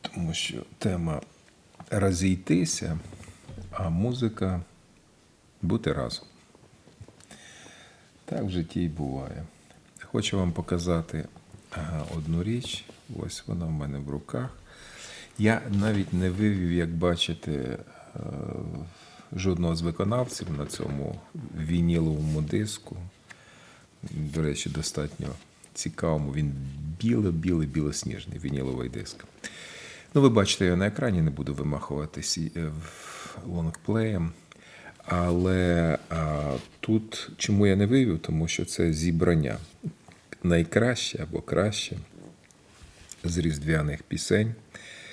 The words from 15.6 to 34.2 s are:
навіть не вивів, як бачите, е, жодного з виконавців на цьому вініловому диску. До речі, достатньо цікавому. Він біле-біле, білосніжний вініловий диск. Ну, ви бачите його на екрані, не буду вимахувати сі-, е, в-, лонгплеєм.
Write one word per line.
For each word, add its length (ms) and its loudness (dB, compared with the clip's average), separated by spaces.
навіть 420 2
не 180 2
вивів, 420 2
як 180 2
бачите, 600 0
е, 260 -4
жодного 400 4
з 60 -2
виконавців 640 0
на 80 -4
цьому 520 -6
вініловому 840 2
диску. 540 -4
До 300 -2
речі, 280 -2
достатньо 580 -4
цікавому. 580 0
Він 200 0
біле-біле, 680 2
білосніжний 720 -4
вініловий 500 -4
диск. 360 -10
Ну, 60 8
ви 80 10
бачите 360 6
його 120 6
на 100 4
екрані, 360 2
не 80 4
буду 240 -4
вимахувати 680 -4
сі-, 340 -2
е, 80 -2
в-, 840 -10
лонгплеєм. 840 0